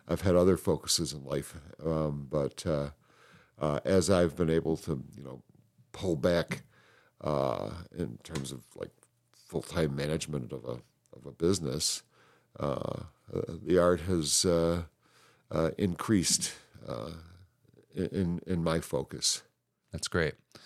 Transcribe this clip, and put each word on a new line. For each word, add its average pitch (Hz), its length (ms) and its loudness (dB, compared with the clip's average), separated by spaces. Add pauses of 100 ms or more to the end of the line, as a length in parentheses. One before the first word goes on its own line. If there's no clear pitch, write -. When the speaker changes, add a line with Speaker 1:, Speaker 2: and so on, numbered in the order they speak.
Speaker 1:
I've 85 140 -2
had 90 140 4
other 90 220 6
focuses 76 560 0
in 71 120 -12
life. 69 300 -6 (280)
Um, 76 460 0
but, 69 360 -2
uh, 71 240 0 (720)
uh, 73 240 0
as 92 260 4
I've 87 260 4
been 82 140 2
able 80 280 2
to, 67 260 -4 (120)
you 69 80 -16
know, 64 180 -14 (500)
pull 90 240 -2
back, 85 460 2 (600)
uh, 65 500 0 (260)
in 73 260 -6
terms 69 280 -8
of, 64 120 -12 (120)
like, 50 160 -10 (420)
full-time 80 640 -2
management 73 580 -4
of 60 120 -10
a, 62 120 -6 (380)
of - 100 -20
a 69 60 -12
business, 82 720 0 (560)
uh, - 420 -4 (320)
uh, - 80 -2 (240)
the 87 120 4
art 87 240 6
has, 82 440 2
uh, 85 380 4 (680)
uh, 82 260 2
increased, - 760 0 (340)
uh, 64 240 -8 (840)
in, 87 500 -2
in 87 180 0
my 82 160 2
focus. - 600 -2 (500)
Speaker 2:
That's - 160 -6
great. 80 280 0 (300)